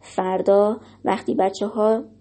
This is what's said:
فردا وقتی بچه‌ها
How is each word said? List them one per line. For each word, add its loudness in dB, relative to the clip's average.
فردا 0
وقتی -2
بچه‌ها 0